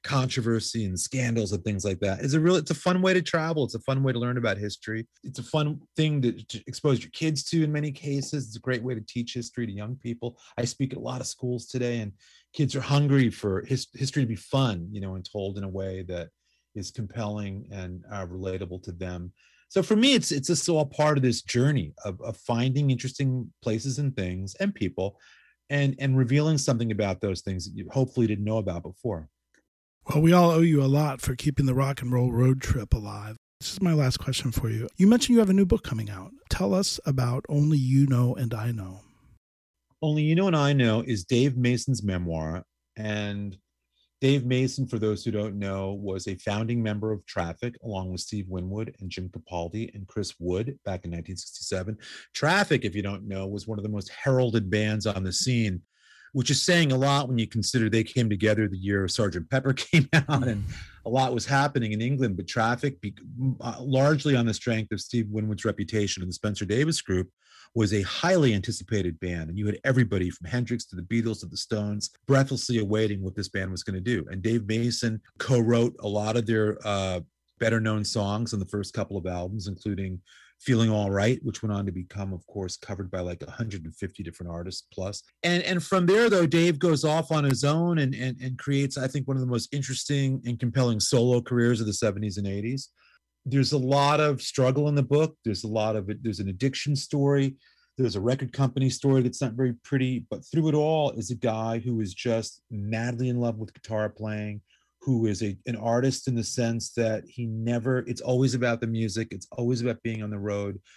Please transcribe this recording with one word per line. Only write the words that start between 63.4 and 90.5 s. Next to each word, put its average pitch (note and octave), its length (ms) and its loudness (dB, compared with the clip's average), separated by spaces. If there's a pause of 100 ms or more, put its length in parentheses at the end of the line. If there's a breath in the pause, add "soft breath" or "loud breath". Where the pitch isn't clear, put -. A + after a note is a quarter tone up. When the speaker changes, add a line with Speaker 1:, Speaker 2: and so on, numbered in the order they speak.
Speaker 1:
uh, A#2 200 -6
largely C#3 540 4
on A#2+ 120 4
the G#2+ 80 2
strength A2 380 -2
of G2+ 100 -4
Steve A2+ 260 -2
Winwood's G#2+ 380 -4
reputation G2+ 560 -2
in F2+ 80 -6
the - 20 -6
Spencer G#2 320 -4
Davis B2+ 380 0
Group, F2+ 260 0 (460 soft breath)
was G#2+ 180 4
a G#2 100 2
highly D3 520 4
anticipated F#2 640 -2
band. E2+ 300 -4
And F2+ 80 -6
you G#2 80 -2
had G2+ 180 -2
everybody G2+ 460 2
from F2 160 -12
Hendrix A#2+ 400 -4
to F#2 100 -14
the F2+ 60 -8
Beatles A2+ 380 -2
to - 60 -12
the F2+ 120 -10
Stones G#2 500 -4 (180)
breathlessly C3+ 520 2
awaiting G#2 440 0
what F#2+ 120 -6
this - 160 -8
band F#2+ 200 -4
was F#2 120 -8
gonna F#2 180 -6
do. G2+ 300 -2
And F#2+ 100 -8
Dave A2 260 0
Mason A2+ 540 -2 (180 soft breath)
co-wrote A#2+ 640 4
a G#2+ 80 -6
lot G#2+ 300 0
of A2 80 -2
their, G#2+ 400 2
uh, F#2+ 340 -2 (380)
better A2+ 200 2
known A2 240 0
songs G#2 520 -2
on G2+ 60 -2
the F#2 60 -4
first G2+ 280 -6
couple G2 240 -4
of F2 80 -6
albums, F#2 400 -4
including F#2+ 560 -6 (360 soft breath)
Feeling A2+ 300 4
All G#2 220 2
Right, G2+ 320 2
which - 200 -6
went G#2+ 120 -2
on G2+ 100 -2
to G2 80 -4
become, F#2+ 400 -8
of F2+ 140 -12
course, F#2+ 320 -8
covered F#2+ 320 -8
by, F#2 100 -6
like, F2 220 -6
a - 80 -14
hundred G2+ 340 -8
and D#2+ 100 -12
fifty - 280 -10
different E2+ 300 -10
artists F2 380 -10
plus. G2 320 -8 (200)
And, F3 220 2
and F3 180 0
from F3+ 240 2
there, A3 240 6
though, F3+ 160 6
Dave E3 320 4
goes D#3 260 2
off D#3+ 260 2
on D3+ 140 2
his C3 180 2
own E3 360 2
and, C3+ 160 2
and, B2+ 260 -4
and C3 180 -6
creates, C#3 380 -2
I C3 100 -4
think, C3+ 220 -4
one C3+ 80 0
of B2+ 60 0
the B2+ 40 -2
most A#2+ 280 -2
interesting C3+ 720 0
and A#2+ 120 -2